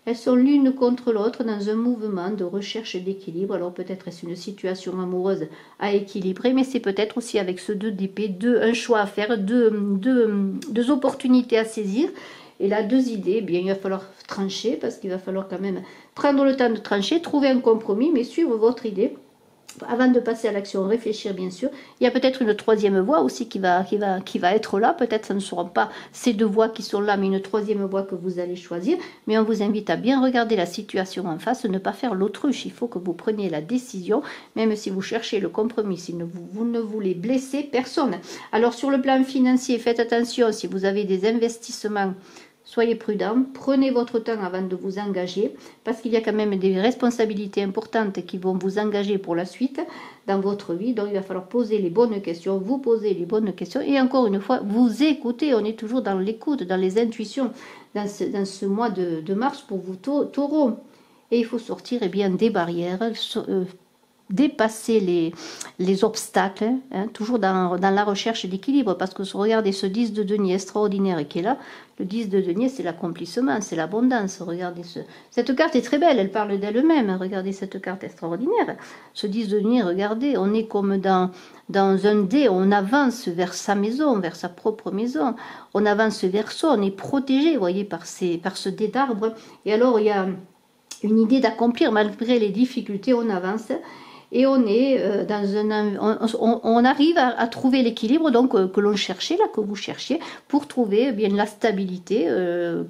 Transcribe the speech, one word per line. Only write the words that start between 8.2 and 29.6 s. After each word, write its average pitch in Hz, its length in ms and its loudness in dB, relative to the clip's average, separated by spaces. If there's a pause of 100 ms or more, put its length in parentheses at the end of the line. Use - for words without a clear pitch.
deux, 214 320 2
un 226 140 2
choix 233 260 2
à 202 60 2
faire, 214 320 -2
deux, 220 320 4
deux, 214 580 2 (400)
deux 240 220 0
opportunités 254 680 2
à 220 80 4
saisir. 220 460 -2 (500)
Et 196 80 0
là, 214 140 2
deux 247 260 2
idées, 190 300 -2
eh - 20 0
bien, 175 200 0
il 185 80 -2
va 196 60 2
falloir 190 300 -4 (240)
trancher, 202 480 -4
parce - 220 -6
qu'il 196 100 -8
va 185 100 -4
falloir 190 300 -6
quand 180 100 -6
même 190 220 -4 (340)
prendre 277 300 4
le 269 100 4
temps 247 140 4
de 226 80 0
trancher, 214 460 0
trouver 285 260 2
un 254 120 4
compromis, 226 520 2
mais 240 120 2
suivre 269 320 0
votre 233 280 2
idée. 208 320 -2 (720)
Avant 247 200 4
de 247 120 6
passer 226 280 -2
à 202 40 -2
l'action, 196 340 -2
réfléchir 214 460 -2
bien 185 180 -6
sûr. 254 200 -4 (280)
Il 254 60 2
y - 20 6
a 240 40 6
peut-être 262 320 2
une 208 120 4
troisième 208 460 4
voie 277 220 4
aussi 247 260 -2
qui 208 100 -6
va, 185 260 2
qui 214 120 -2
va, 196 240 0
qui - 180 -6
va 180 160 2
être 214 240 0
là. 247 140 4
Peut-être 226 320 -2
ce - 80 -4
ne 196 80 0
seront 180 240 -4
pas 202 240 0 (240)
ces 240 220 0
deux 214 100 2
voies 220 240 4
qui 220 140 -8
sont 208 180 -4
là, 208 160 2
mais 196 120 0
une 190 120 0
troisième 202 460 -2
voie 190 160 -2
que 196 120 -8
vous 175 240 -6
allez 180 160 -4
choisir. 185 440 -4 (280)
Mais 214 120 2
on 220 60 6
vous 214 180 0